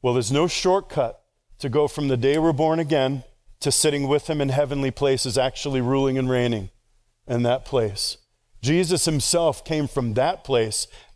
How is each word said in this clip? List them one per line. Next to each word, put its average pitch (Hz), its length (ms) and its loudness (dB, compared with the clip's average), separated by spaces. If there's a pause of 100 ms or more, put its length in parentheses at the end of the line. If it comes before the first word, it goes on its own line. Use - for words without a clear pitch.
Well, 123 120 2
there's 120 180 0
no 151 160 2
shortcut 180 720 0 (380)
to 143 80 -6
go 147 200 2
from 147 200 -4
the 131 100 0
day 135 200 2
we're 160 160 4
born 156 260 0
again 139 440 0 (360)
to 143 120 -2
sitting 143 360 2
with 143 220 0
him 156 100 -2
in 139 100 0
heavenly 139 420 0
places, 131 460 0
actually 131 440 -2
ruling 135 360 0
and 131 120 -2
reigning 120 400 0 (580)
in 120 160 0
that 123 220 0
place. 110 520 -4 (440)
Jesus 165 440 2
himself 160 600 0
came 151 220 -2
from 120 260 -2
that 143 300 0
place, 113 440 0 (280)